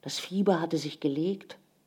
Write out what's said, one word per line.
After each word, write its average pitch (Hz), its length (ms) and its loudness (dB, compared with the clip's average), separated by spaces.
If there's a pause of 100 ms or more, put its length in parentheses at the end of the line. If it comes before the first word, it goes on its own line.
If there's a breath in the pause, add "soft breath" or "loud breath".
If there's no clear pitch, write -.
Das - 180 -6
Fieber 185 400 2
hatte 165 180 0
sich 143 220 -6
gelegt 160 580 -2 (280)